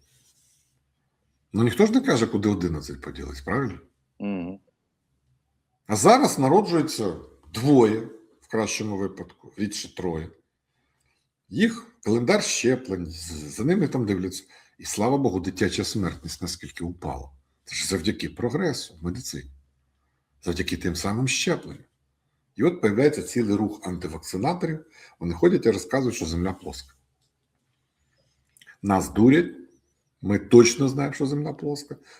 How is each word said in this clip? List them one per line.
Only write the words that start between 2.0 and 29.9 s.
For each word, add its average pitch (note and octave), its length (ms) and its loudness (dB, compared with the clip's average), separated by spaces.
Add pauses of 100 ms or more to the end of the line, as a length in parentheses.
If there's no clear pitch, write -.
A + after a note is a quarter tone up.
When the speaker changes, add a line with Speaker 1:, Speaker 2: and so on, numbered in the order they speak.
Speaker 1:
каже, D#3+ 260 2
куди G2+ 220 0
одинадцять E2 520 -4
поділись, C#2 400 -12
правильно? G#2+ 380 -4 (400)
Speaker 2:
Мгм. F#2+ 400 -8 (1300)
Speaker 1:
А G#2+ 100 -2
зараз G#3+ 420 6
народжується C#3+ 800 2 (380)
двоє, A2+ 460 6 (400)
в - 80 -20
кращому G#2+ 480 -4
випадку, - 600 -10
рідше - 380 -6
троє. E2 360 -6 (1160)
Їх F3 380 0 (160)
календар A#2+ 420 2
щеплень, G2 640 -2
з-, D2+ 500 -12
за G#2+ 80 -4
ними E3 240 2
там B2+ 180 -2
дивляться. F#2+ 380 -4 (340)
І, - 60 -20
слава B2 340 0
Богу, G2 220 0
дитяча F#2+ 440 -2
смертність - 580 -6
наскільки - 420 -10
упала. C2+ 460 -10 (340)
Це - 120 -14
ж - 100 -6
завдяки F2+ 420 -2
прогресу C3 720 -4
в D#2+ 40 -12
медицині. F2 460 -8 (920)
Завдяки F2 340 -4
тим E2+ 200 -4
самим A2 320 -2
щепленням. - 560 -4 (720)
І G#2 60 -2
от F3 180 2
появляється A#2+ 420 2
цілий G#2+ 340 0
рух G#2 260 -2
антивакцинаторів. F#2+ 1040 -6 (320)
Вони E3+ 160 -4
ходять E3 320 2
і A#2 40 4
розказують, A#2+ 460 0
що - 100 -6
Земля E2+ 260 -2
плоска. - 440 -14 (1900)
Нас F#2+ 300 2
дурять. B2 420 6 (680)